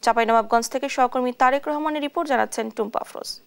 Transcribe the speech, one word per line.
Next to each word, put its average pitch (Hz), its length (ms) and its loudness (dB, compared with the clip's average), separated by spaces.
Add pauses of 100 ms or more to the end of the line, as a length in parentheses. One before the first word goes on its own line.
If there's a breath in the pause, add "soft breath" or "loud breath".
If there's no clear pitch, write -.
চাঁপাইনবাবগঞ্জ 226 680 2
থেকে 277 180 -4
সহকর্মী 247 440 0
তারেক 262 360 2
রহমানের 302 340 -2
রিপোর্ট, 294 260 -4
জানাচ্ছেন 226 420 0
টুম্পা 226 300 -4
আফরোজ। - 460 -10